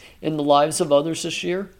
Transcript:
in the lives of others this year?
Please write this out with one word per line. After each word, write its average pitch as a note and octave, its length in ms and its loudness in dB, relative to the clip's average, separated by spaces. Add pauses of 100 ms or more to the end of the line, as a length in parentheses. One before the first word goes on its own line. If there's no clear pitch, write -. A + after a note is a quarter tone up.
(220)
in D#3 160 -4
the D3 60 -4
lives D3 360 4
of D#3+ 120 0
others D#3 320 2
this E3 200 -6
year? F#3 360 -6